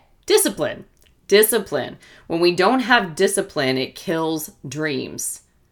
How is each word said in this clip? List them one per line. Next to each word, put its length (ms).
discipline. 600
Discipline. 680
When 140
we 140
don't 260
have 340
discipline, 640
it 180
kills 560
dreams. 760